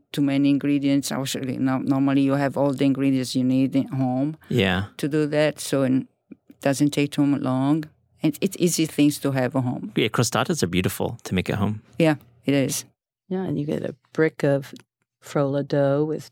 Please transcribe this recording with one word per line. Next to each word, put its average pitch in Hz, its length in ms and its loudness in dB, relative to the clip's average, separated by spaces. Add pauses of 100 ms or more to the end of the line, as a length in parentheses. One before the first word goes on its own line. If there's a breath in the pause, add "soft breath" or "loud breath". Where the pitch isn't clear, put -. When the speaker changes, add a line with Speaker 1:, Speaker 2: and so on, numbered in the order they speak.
(120)
Speaker 1:
too 147 100 0
many 139 260 2
ingredients. 139 640 0
Actually, 131 460 -6
no, 131 200 0
normally 139 440 2
you 135 100 2
have 139 240 0
all 139 160 2
the 135 140 0
ingredients 131 500 0
you 127 80 0
need 131 320 2
at 135 140 0
home 131 480 -2 (100)
Speaker 2:
Yeah. 95 360 2 (120)
Speaker 1:
to - 120 -4
do 151 180 0
that, 147 340 0
so 135 220 0
it 131 240 0 (560)
doesn't 139 280 2
take 143 220 -2
too 143 140 2 (100)
long. 135 480 0 (380)
And - 180 0
it's 190 180 -2
easy 165 280 2
things 147 320 2
to 139 140 -2
have 127 220 0
at 131 80 0
home. 120 320 -6
Speaker 2:
Yeah, 120 140 2
crostatas 127 540 0
are 87 60 2
beautiful 95 560 -2
to - 100 -6
make 90 160 0
at - 60 -2
home. 104 260 -2 (160)
Speaker 1:
Yeah, 156 160 4 (320)
it 139 80 2
is. 139 320 -2 (420)
Speaker 3:
Yeah, 185 140 -4
and - 160 -4
you 147 80 -4
get 151 180 -4
a - 100 -8 (200)
brick 160 280 0
of 139 300 0 (500)
frolla 143 460 -2
dough 139 360 2
with 156 280 -8